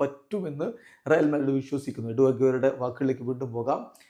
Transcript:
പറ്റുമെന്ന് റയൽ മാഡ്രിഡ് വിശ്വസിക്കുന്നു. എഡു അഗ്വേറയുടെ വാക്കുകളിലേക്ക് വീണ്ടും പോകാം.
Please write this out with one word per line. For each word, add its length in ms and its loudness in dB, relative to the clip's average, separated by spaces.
പറ്റുമെന്ന് 720 -4
റയൽ 180 4
മാഡ്രിഡ് 220 0
വിശ്വസിക്കുന്നു. 580 -4
എഡു 180 6
അഗ്വേറയുടെ 500 4
വാക്കുകളിലേക്ക് 440 -2
വീണ്ടും 320 -6
പോകാം. 380 -4